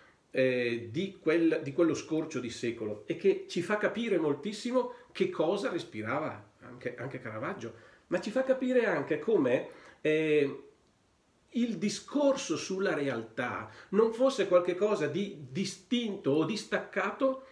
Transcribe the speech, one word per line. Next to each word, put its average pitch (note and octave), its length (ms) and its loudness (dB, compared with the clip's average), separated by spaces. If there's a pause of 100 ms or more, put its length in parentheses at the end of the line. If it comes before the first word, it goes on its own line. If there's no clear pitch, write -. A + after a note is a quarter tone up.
(320)
eh, A#2+ 600 0
di F#3 300 -4
quel, E3 420 4
di C#3 80 -6
quello D#3+ 220 4
scorcio D3+ 460 -4
di A#2+ 100 -6
secolo A2 560 -6
e - 100 -4
che - 320 2
ci - 140 -4
fa G#3 160 0
capire G#3 400 0
moltissimo G#3+ 760 -2 (180)
che - 180 0
cosa F3+ 400 0
respirava B2+ 840 -6 (100)
anche, A#2+ 360 -10
anche C3 220 -8
Caravaggio, A#2 540 -8 (340)
ma F3 120 0
ci G#3 120 -6
fa C4 120 2
capire B3+ 420 2
anche D#3 340 0
come, D3 500 4 (320)
eh, D3+ 640 2 (880)
il A#3 260 0
discorso C4 800 0
sulla F#3+ 360 -2
realtà A#2+ 760 -4 (200)
non A3+ 240 4
fosse B3 340 2
qualche F3+ 280 4
cosa F3+ 320 2
di D#3 420 -4
distinto G3 840 -2
o D#3 140 4
distaccato, G#3 1080 -2